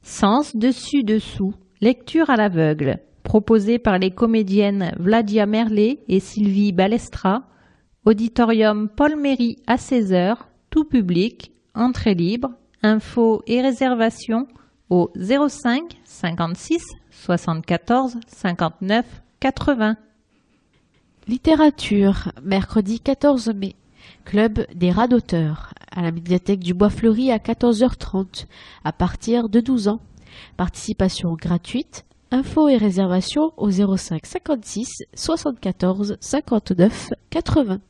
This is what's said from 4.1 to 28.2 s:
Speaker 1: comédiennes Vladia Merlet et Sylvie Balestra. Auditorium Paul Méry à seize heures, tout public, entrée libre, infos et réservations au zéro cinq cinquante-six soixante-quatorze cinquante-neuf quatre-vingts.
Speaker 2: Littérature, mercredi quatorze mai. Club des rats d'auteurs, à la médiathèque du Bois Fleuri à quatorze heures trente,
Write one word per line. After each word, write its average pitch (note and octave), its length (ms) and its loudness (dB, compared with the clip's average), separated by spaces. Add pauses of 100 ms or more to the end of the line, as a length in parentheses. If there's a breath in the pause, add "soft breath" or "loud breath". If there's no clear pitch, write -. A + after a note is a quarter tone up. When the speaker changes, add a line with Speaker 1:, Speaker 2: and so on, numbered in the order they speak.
Speaker 1:
comédiennes G3+ 880 0
Vladia G#3 460 2
Merlet A3 600 0
et F#3+ 140 2
Sylvie G3+ 520 0
Balestra. G3+ 760 0 (560 soft breath)
Auditorium A3 840 2
Paul D4+ 280 0
Méry C4 400 0 (100)
à B3 120 2
seize A3 340 0
heures, F#3 360 0 (220)
tout D#4 140 0
public, G3 680 0 (240)
entrée A#3+ 400 0
libre, A3 360 -2 (320)
infos A3 640 2
et A#3+ 160 0
réservations A#3+ 840 -2 (440 soft breath)
au F3 260 2
zéro C4+ 340 0
cinq C#4+ 540 -4
cinquante-six E3+ 800 -4 (280)
soixante-quatorze F#3+ 1160 -2
cinquante-neuf F#3 960 -4 (160)
quatre-vingts. A3+ 600 0 (1300)
Speaker 2:
Littérature, B3+ 1080 2 (100)
mercredi G3 560 -2
quatorze C4+ 520 0
mai. G3 260 -6 (480 soft breath)
Club G#3+ 400 0 (100)
des F3 160 0
rats G#3 160 2
d'auteurs, E3 680 -2 (160)
à F#3 100 -8
la E3+ 100 -2
médiathèque F3 500 -2
du F3 120 -4
Bois F#3+ 160 2
Fleuri A3+ 420 0
à A3 80 0
quatorze A#3 440 0
heures B3+ 160 0
trente, - 500 -6 (340 loud breath)